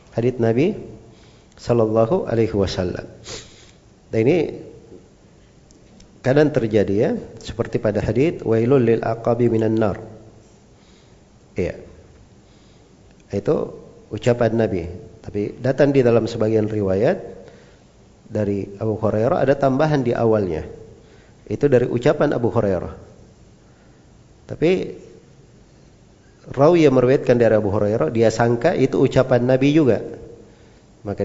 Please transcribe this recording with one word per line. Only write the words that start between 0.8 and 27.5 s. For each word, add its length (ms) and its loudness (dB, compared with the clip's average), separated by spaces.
sallallahu 720 0
alaihi 240 0
wasallam. 520 -4
Dan 160 -2
ini 120 2
kadang 280 4
terjadi 440 0
ya, 160 2
seperti 400 -6
pada 200 -2
hadits, 400 -2
"Wailul 400 2
lil 200 2
aqabi 480 0
minan 240 0
nar." 240 0
Iya. 160 -4
Itu 400 -4
ucapan 400 0
Nabi. 320 -2
Tapi 400 -8
datang 320 2
di 100 4
dalam 240 4
sebagian 460 0
riwayat 480 0
dari 400 -4
Abu 160 -4
Hurairah 480 0
ada 140 2
tambahan 420 0
di 160 -2
awalnya. 480 0
Itu 240 -2
dari 160 4
ucapan 480 0
Abu 160 -2
Hurairah. 460 -2
Tapi 220 -2
rawi 340 6
yang 80 4
meriwayatkan 400 4
dari 220 4